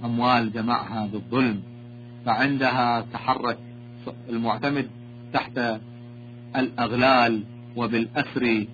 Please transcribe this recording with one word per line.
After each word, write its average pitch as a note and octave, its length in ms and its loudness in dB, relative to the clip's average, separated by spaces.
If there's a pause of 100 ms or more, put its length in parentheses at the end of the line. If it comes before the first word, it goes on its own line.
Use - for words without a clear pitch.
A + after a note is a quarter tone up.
أموال A#2 480 4
جمعها A2+ 600 -2
بالظلم. A2+ 500 0 (640)
فعندها B2 840 4
تحرك A#2+ 460 0 (680)
المعتمد A#2 600 0 (440)
تحت A#2+ 480 0 (760)
الأغلال A#2+ 880 4 (320)
وبالأسر A#2 960 2